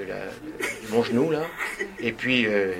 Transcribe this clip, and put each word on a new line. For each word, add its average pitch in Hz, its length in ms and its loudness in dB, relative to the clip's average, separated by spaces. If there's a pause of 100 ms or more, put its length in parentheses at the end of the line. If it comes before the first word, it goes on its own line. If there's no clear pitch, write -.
la, 98 60 -6 (120)
de - 680 -8
mon 117 100 6
genou, 123 280 4
là, 156 120 0 (560)
et 117 140 0
puis, 123 340 2
euh, 98 340 4